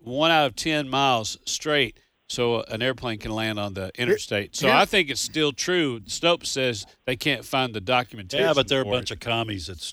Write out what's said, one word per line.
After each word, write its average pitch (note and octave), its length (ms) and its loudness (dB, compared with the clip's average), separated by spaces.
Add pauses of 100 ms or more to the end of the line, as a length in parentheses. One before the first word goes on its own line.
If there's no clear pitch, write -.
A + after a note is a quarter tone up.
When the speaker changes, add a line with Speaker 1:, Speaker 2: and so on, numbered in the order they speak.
Speaker 1:
one C#3 280 0
out D#3 160 6
of A#2+ 100 -4
ten D3+ 320 -2
miles C3 580 2
straight - 520 0 (300)
so A#2+ 360 0
an A2 180 -8
airplane A#2+ 360 -2
can A2+ 140 -6
land A2 260 -2
on G#2 160 -4
the F#2+ 220 -6
interstate." A#2+ 580 -2
So - 140 0
Speaker 2:
here B2+ 80 8
Speaker 1:
I F3+ 80 8
think F#3 240 2
it's B2+ 140 -4
still D3+ 300 0
true. D3 480 0
Snopes E3+ 460 0
says B2 380 -2 (220)
they B2+ 100 -2
can't C3+ 300 -2
find C3 280 0
the G#2+ 60 -6
documentation B2 680 0
Speaker 3:
Yeah, D#3+ 60 4
but C#3 160 4
they're C3+ 140 2
a - 20 -2
Speaker 1:
for G#2 80 -4
Speaker 3:
bunch B2 180 -2
Speaker 1:
it. A2+ 40 -6
Speaker 3:
of G2 60 -12
commies A2 500 -2
at D2+ 80 -14 (140)